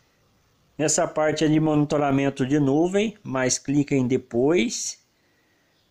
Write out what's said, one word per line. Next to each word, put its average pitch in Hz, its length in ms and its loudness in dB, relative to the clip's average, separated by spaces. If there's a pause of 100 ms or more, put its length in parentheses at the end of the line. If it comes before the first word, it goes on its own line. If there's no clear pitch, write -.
(760)
Nessa 156 300 0
parte 156 360 -2
é 160 40 4
de 156 120 4
monitoramento 143 840 0
de 139 140 0
nuvem, 180 640 0
mas 127 340 -2
clica 143 380 -2
em 131 100 2
depois. 131 920 -2 (920)